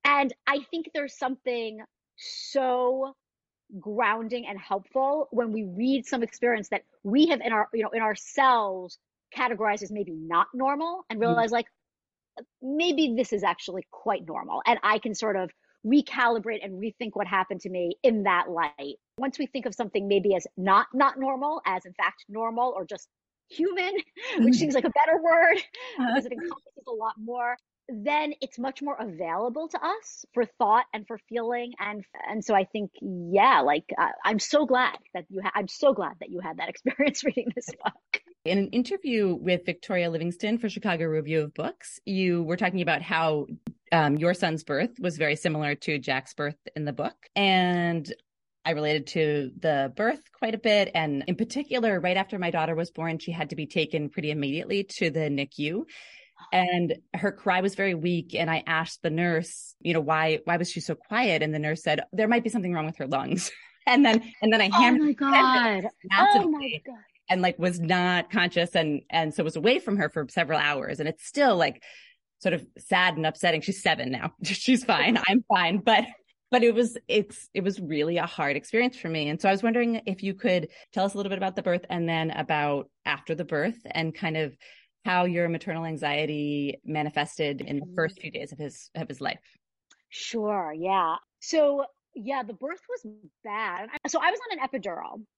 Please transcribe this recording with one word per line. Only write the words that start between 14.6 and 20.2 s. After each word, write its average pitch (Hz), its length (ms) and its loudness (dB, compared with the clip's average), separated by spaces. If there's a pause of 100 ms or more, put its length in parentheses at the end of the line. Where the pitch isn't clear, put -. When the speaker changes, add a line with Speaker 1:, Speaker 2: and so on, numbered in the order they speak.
Speaker 1:
And 226 160 4
I 214 160 2
can 220 160 -6
sort 214 220 -2
of 185 140 -4 (360)
recalibrate 233 800 2
and 190 180 -10
rethink 220 320 -8
what 202 120 -2
happened 185 360 -2
to 196 80 -10
me 180 320 -4
in 226 220 4
that 180 260 2
light. 147 460 -4 (220)
Once 262 200 -4
we 302 80 -2
think 254 200 -8
of 208 80 -4
something 202 340 -4
maybe 196 260 4